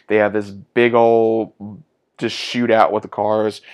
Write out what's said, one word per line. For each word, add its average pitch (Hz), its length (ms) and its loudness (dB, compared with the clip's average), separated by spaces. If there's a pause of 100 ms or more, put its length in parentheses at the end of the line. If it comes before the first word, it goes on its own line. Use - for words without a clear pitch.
They 104 80 2
have 104 160 2
this 104 180 -4
big 117 440 0
old 113 580 2 (640)
just 117 180 -6
shootout 110 560 2
with 104 100 -2
the 101 60 -14
cars, 107 540 -4 (120)